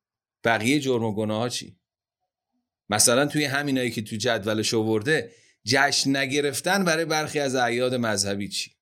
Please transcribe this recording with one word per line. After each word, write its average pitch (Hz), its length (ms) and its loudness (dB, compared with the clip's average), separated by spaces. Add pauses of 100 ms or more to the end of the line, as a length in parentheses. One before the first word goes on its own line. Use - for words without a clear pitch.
(440)
بقیهٔ 117 360 4
جرم 127 240 0
و 110 100 -2
گناه 107 240 -2
ها 120 100 -2
چی؟ - 300 -10 (1120)
مثلاً 117 380 4
توی 147 180 -2
همینایی 135 460 0
که 117 120 -6
تو 110 140 -8
جدولش 107 580 0
آورده، 110 580 0 (320)
جشن 135 520 2
نگرفتن 143 680 0
برای 165 200 2
برخی 151 360 -2
از 135 140 -2
اعیاد 123 400 0
مذهبی 101 540 -2
چی؟ - 220 -8 (100)